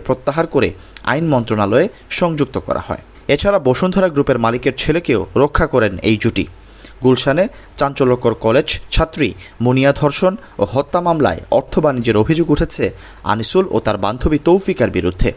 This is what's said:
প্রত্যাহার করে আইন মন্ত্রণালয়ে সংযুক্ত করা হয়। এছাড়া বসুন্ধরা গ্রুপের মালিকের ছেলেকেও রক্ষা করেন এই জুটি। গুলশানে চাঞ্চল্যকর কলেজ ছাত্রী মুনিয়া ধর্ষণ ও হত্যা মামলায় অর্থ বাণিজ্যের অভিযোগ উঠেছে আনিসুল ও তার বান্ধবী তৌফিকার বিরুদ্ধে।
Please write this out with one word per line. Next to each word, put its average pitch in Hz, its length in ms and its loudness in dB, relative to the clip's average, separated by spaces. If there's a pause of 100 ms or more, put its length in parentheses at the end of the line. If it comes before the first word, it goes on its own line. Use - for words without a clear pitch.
প্রত্যাহার 156 400 -2
করে 127 220 0 (360)
আইন 151 240 -2
মন্ত্রণালয়ে 117 580 2 (240)
সংযুক্ত 156 480 -2
করা - 280 -6
হয়। - 160 -8 (260)
এছাড়া 196 300 2
বসুন্ধরা 185 500 0
গ্রুপের 139 300 0
মালিকের 120 380 0
ছেলেকেও 151 440 0 (160)
রক্ষা 143 300 2
করেন 110 260 0 (100)
এই 110 200 2
জুটি। 98 220 -2 (580)
গুলশানে 139 420 2 (320)
চাঞ্চল্যকর 127 580 2 (100)
কলেজ 123 240 2 (220)
ছাত্রী 151 380 0 (320)
মুনিয়া 131 320 2
ধর্ষণ 156 400 0 (260)
ও 104 60 0
হত্যা 143 360 -2
মামলায় 156 400 0 (100)
অর্থ - 280 0
বাণিজ্যের 123 440 2
অভিযোগ 156 280 0
উঠেছে 151 340 0 (400)
আনিসুল 113 460 0
ও - 100 0
তার 107 240 -2
বান্ধবী 127 340 -2
তৌফিকার 170 520 2
বিরুদ্ধে। 90 460 0